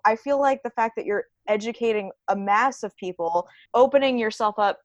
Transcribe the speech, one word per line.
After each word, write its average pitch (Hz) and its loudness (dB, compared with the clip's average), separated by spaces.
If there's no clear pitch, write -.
I 220 4
feel 277 -2
like 269 2
the 233 -10
fact 226 -4
that - -8
you're 202 -2
educating 214 -2
a 196 0
mass 208 0
of 202 -10
people, 175 -4
opening 262 4
yourself 214 -2
up 202 0